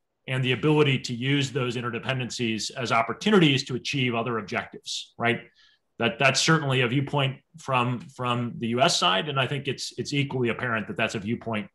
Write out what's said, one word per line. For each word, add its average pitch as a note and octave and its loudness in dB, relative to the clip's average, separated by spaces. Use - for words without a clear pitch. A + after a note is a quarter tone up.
and C3 0
the B2+ 2
ability C#3+ 4
to B2+ -6
use C3+ 0
those A#2+ -2
interdependencies A#2 -4
as A#2 -6
opportunities C#3 4
to C3 -6
achieve B2+ -2
other A#2 -2
objectives, - -8
right? A#2 0
That, A#2 0
that's C3+ 4
certainly C#3+ 4
a B2+ 4
viewpoint C3+ 0
from, B2+ 0
from B2 -2
the A2+ -2
U A#2+ 0
S E3+ 4
side, F3+ 0
and C#3 -2
I B2 2
think C#3 -6
it's, - -6
it's B2 -6
equally C3+ 0
apparent A2 -2
that G#2 -8
that's A2 -2
a A#2 -4
viewpoint G#2+ -4